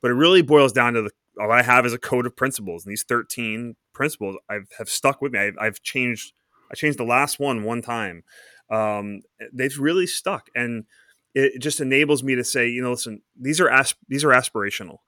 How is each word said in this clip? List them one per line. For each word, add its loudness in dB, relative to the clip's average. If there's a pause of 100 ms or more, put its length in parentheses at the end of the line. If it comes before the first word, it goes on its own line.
But 0
it 0
really 6
boils 6
down 4
to 0
the, -4 (300)
all -2
I 6
have 6
is 0
a -8
code -2
of -10
principles, -6
and -12
these -8
thirteen -6 (180)
principles -6 (140)
I've, -8
have -10
stuck -2
with -4
me. -2
I've, -2
I've -4
changed, -6 (360)
I -14
changed -2
the -4
last 0
one -4
one -4
time. -8 (460)
Um, -4 (320)
they've -4
really 2
stuck, -8
and -4 (500)
it 0
just -4
enables 2
me -2
to -2
say, 0
you -4
know, -2
listen, -8 (180)
these -2
are 4
asp-, 4 (100)
these -4
are 2
aspirational. 0